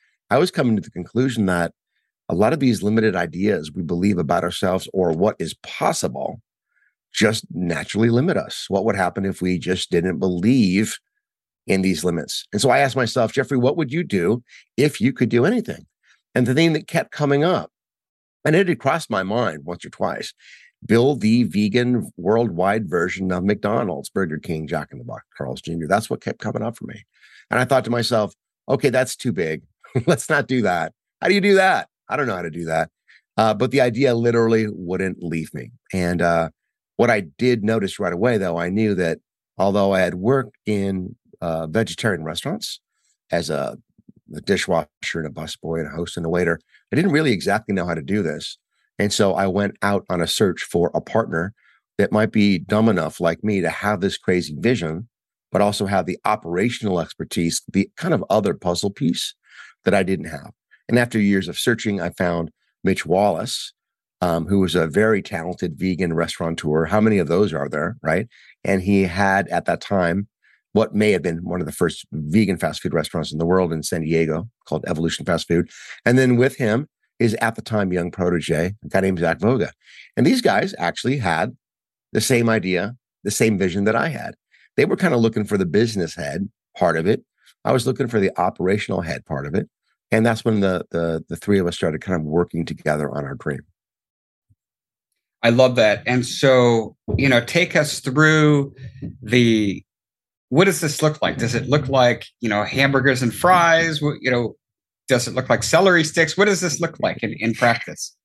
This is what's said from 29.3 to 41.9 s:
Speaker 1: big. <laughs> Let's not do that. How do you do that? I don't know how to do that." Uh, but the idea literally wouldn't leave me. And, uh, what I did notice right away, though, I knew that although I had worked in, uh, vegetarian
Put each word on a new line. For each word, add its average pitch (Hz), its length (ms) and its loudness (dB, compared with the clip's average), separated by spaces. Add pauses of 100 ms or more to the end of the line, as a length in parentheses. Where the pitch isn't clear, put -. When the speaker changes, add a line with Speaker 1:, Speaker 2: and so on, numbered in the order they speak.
Speaker 1:
big. 80 320 -4 (320)
<laughs> 117 100 -2
Let's - 240 0
not 147 180 2
do 127 140 0
that. 87 320 0 (280)
How - 60 0
do 185 60 4
you 202 80 2
do 202 140 6
that? 185 340 2 (180)
I 120 100 -4
don't 143 100 -2
know 101 80 -2
how 90 80 -6
to 82 80 -6
do 85 140 -8
that." 80 260 -2 (440)
Uh, 107 200 4
but 117 160 0
the 135 100 2
idea 123 320 2
literally 117 560 2
wouldn't 92 540 -4
leave - 320 -6
me. 117 160 -12 (200)
And, 87 300 0
uh, 82 280 2 (480)
what 120 120 4
I 107 120 2
did 117 420 -2
notice 104 340 0
right 92 140 -2
away, 110 260 0
though, 90 200 -2
I 85 100 -4
knew 104 280 0
that 85 240 -2 (380)
although 98 360 2
I 92 80 2
had 90 140 0
worked 123 500 -2
in, 98 500 -4 (240)
uh, 80 280 -4
vegetarian 92 580 -2